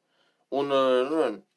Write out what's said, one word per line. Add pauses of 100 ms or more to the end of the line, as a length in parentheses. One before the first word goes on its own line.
(480)
오늘은 (120)